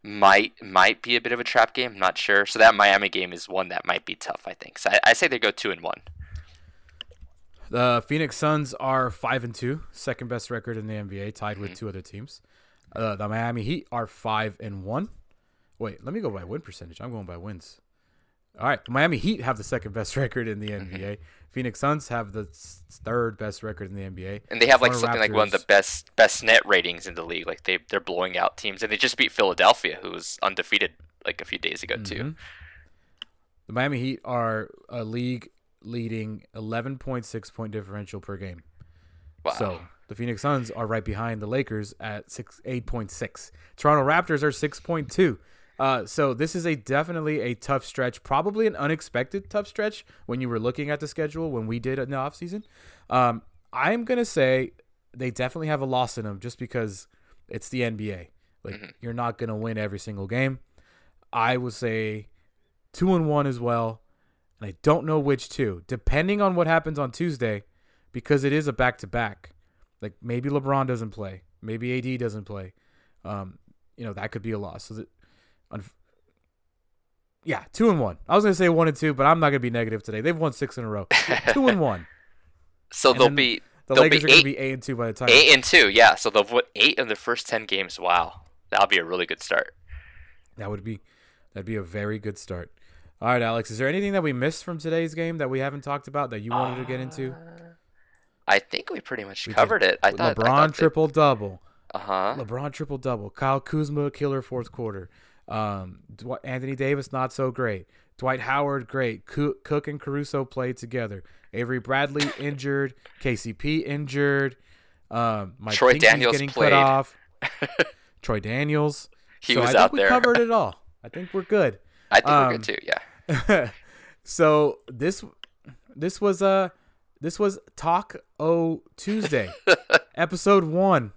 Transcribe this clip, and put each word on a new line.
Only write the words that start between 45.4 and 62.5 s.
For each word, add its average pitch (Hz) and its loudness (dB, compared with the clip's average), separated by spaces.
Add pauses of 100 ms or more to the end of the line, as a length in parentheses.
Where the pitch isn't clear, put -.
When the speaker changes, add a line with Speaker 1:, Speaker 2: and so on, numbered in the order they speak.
Speaker 2:
Uh, 131 0
so 139 0
this 156 -4
is 170 -4
a 160 0
definitely 151 -4
a 120 -4
tough 135 -2
stretch, - -6
probably 202 0
an 208 -2
unexpected 147 -4
tough 208 -4
stretch - -6 (200)
when 123 -6
you 127 -4
were 117 -2
looking 127 -4
at 147 -4
the 151 -8
schedule 160 -6
when 113 -4
we 117 -4
did 127 -4
in 131 -6
the 139 -4
offseason. 170 -8 (480)
Um, 120 2 (300)
I'm 196 0
gonna 240 0
say 131 2 (420)
they 127 -6
definitely 156 -6
have 151 -2
a 135 -4
loss 127 0
in 113 -6
them 101 -8
just 120 -12
because 113 -6 (400)
it's - -12
the 127 -4
N 113 -4
B 104 -6
A. 87 -14 (320)
Like, 98 -12
Speaker 1:
Mm-hmm. 104 -18 (160)
Speaker 2:
you're 117 -10
not 120 -4
gonna 110 -6
win 110 -6
every 101 -6
single 101 -10
game. 131 -2 (720)
I 120 2
would 123 -6
say 110 -4 (680)